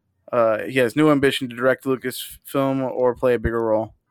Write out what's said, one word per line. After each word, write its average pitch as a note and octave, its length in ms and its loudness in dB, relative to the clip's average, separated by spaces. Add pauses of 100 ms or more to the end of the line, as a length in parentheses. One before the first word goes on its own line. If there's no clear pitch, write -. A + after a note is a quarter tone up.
(300)
Uh, A2 340 2
he B2+ 140 -2
has A#2+ 160 2
no D3+ 160 4
ambition C3+ 380 2
to A#2 80 -12
direct B2+ 280 0
Lucasfilm C3+ 1000 -4
or B2 320 0
play B2 200 0
a A#2 40 -2
bigger A#2 240 -2
role. A2 320 -2 (160)